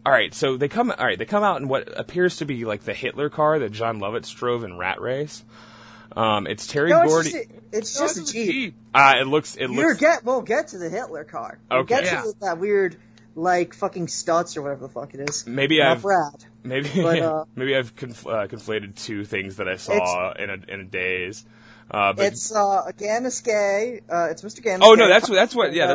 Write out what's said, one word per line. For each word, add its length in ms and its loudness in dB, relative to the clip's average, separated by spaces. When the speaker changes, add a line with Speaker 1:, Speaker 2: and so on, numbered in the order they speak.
Speaker 1:
all 60 4
right, 220 4
so 240 0
they 100 0
come, 240 -2
all 140 -4
right, 120 0
they 80 -6
come 180 0
out 180 0
in 60 -6
what 300 -4
appears 400 0
to 80 -6
be, 200 -4
like, 180 -4
the 100 -6
Hitler 360 -4
car 300 2
that 120 -2
Jon 280 -4
Lovitz 360 -6
drove 280 -2
in 140 -10
Rat 240 -4
Race. 420 -6
Um, 300 2
it's 220 -8
Terry 240 0
Speaker 2:
No, 100 8
it's 100 4
Speaker 1:
Gordy. 200 2
Speaker 2:
just 120 -8
a, 40 -14
it's 280 -6
Speaker 3:
No, 60 0
Speaker 2:
just 140 -4
Speaker 3:
it's 100 -8
Speaker 2:
a 20 -6
Speaker 3:
a 20 -12
Speaker 2:
Jeep. 60 0
Speaker 3:
Jeep. 240 -6
Speaker 1:
Uh, 260 8
it 80 0
looks, 280 -2
it 160 -4
Speaker 2:
You're 180 2
Speaker 1:
looks 100 0
Speaker 2:
get, 240 2
we'll 200 -2
get 260 -2
to 80 -16
the 120 -8
Hitler 340 -8
car. 340 -12
We'll 100 4
Speaker 1:
Okay. 200 2
Speaker 2:
get 40 -2
to 40 0
Speaker 3:
Yeah. 40 -4
Speaker 2:
that 180 -4
weird, 380 0
like, 380 0
fucking 340 -4
Stutz 500 -2
or 40 -6
whatever 260 -8
the 60 -20
fuck 220 -12
it 120 -8
is. 200 -6
Speaker 1:
Maybe 320 2
Speaker 2:
Not 140 6
Speaker 1:
I've 100 0
Speaker 2:
Brad. 420 0
Speaker 1:
maybe, 280 -4
<laughs> 100 -8
Speaker 2:
But, 180 2
uh, 260 -2
Speaker 1:
maybe 200 -2
I've 200 -2
conf-, 320 -14
uh, 200 -2
conflated 480 -8
two 300 -8
things 300 -6
that 120 -6
I 100 -4
saw 540 -2
Speaker 2:
it's, 80 -12
Speaker 1:
in 120 -6
a, 220 -12
in 80 -10
a 20 -14
daze. 600 -4
Uh, 240 2
but 140 2
Speaker 2:
it's, 280 -6
uh, 300 2
again, 400 -4
it's 160 -6
gay. 640 0
Uh, 220 0
it's 140 -8
Mister 180 -14
Gay. 180 0
Speaker 1:
Oh, 140 12
no, 120 8
Speaker 2:
Gay, 40 6
Speaker 1:
that's 200 8
what, 60 0
that's 200 2
what, 180 2
yeah, 120 0
Speaker 2:
Tarzan 100 2